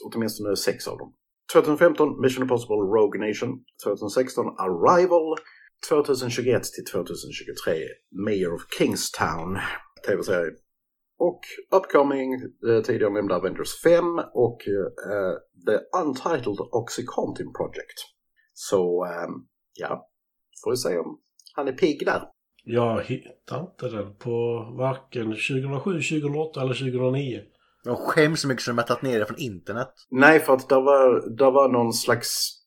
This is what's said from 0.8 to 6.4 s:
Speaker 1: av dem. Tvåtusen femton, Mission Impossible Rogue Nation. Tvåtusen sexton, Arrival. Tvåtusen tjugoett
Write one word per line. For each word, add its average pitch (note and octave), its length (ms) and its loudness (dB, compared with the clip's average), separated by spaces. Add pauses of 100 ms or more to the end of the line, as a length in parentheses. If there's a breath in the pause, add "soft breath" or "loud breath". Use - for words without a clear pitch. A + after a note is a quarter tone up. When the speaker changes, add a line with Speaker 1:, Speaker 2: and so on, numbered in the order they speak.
Speaker 1:
av - 100 -8
dem. - 160 -16 (400)
Tvåtusen D3 240 4
femton, D3+ 440 4
Mission B2+ 220 0
Impossible A#2 320 -2
Rogue G#2 520 2
Nation. A2 240 -4 (320)
Tvåtusen G#2 260 -4
sexton, B2+ 360 -2 (120)
Arrival. D#3 800 2 (520 loud breath)
Tvåtusen C#3+ 400 0
tjugoett A#2+ 340 0